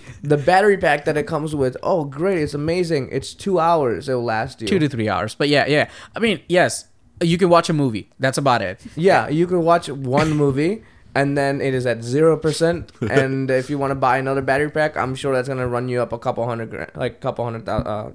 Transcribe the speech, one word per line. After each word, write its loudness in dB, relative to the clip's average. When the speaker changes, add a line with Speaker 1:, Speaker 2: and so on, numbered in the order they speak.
Speaker 1:
<laughs> -18
Speaker 2:
the 2
battery 4
pack 2
that -2
it -2
comes -4
with, 0
oh, 0
great, -2
it's -2
amazing. -2
It's -6
two -2
hours. 2
It'll 0
last -4
you. -4
Speaker 1:
Two 2
to 2
three -2
hours. -2
But -2
yeah, 4
yeah. 2
I -6
mean, 0
yes, 2
you 2
can 2
watch 4
a 0
movie. -2
That's -2
about 2
it. -6
Speaker 2:
Yeah, 4
you 0
can 0
watch 2
one 0
movie, 0
and 0
then 0
it -2
is -2
at -2
zero 4
percent. -2
Speaker 3:
<laughs> -10
Speaker 2:
And 0
if 0
you -4
wanna -2
buy 4
another -2
battery 0
pack, -2
I'm -2
sure -2
that's 0
gonna -4
run -2
you 0
up -2
a -8
couple -4
hundred -6
gra-, -10
like, -6
couple -4
hundred -8
thou-, -2
uh, -6